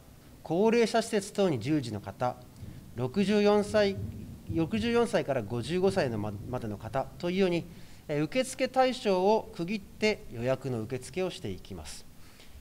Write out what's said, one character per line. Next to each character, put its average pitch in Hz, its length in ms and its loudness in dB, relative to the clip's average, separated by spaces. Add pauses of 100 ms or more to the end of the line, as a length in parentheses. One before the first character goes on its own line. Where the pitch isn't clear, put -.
(420)
高 196 280 4
齢 233 160 6
者 226 140 2
施 214 80 -2
設 202 240 -2
等 196 160 4
に 139 100 2
従 143 220 2
事 117 120 -4
の 101 80 -4
方、 123 360 -4 (580)
六 127 300 0
十 208 180 4
四 208 220 6
歳、 202 320 2 (560)
六 165 260 0
十 233 140 0
四 233 160 4
歳 160 160 2
か 139 100 0
ら 123 80 0
五 117 200 -4
十 170 180 -2
五 190 100 4
歳 175 200 2
の 110 80 -2
ま-、 104 120 -2 (200)
ま 123 100 -2
で 113 80 -6
の 101 80 -6
方 131 300 -4 (120)
と 175 120 -2
い 180 40 0
う - 40 0
よ 196 80 6
う - 20 6
に、 170 160 2 (420)
え、 147 140 0
受 202 220 0
付 254 260 -2
対 262 240 4
象 190 300 2
を 208 340 4
区 170 80 -4
切 190 120 -4
っ 202 40 -6
て - 500 -2
予 117 120 -8
約 131 260 0
の 117 140 -2
受 127 160 -6
付 - 240 -6
を 185 80 -2
し - 100 -10
て 113 80 -6
い 92 80 -6
き 90 180 -14
ま 78 120 -12
す。 - 180 -12 (560)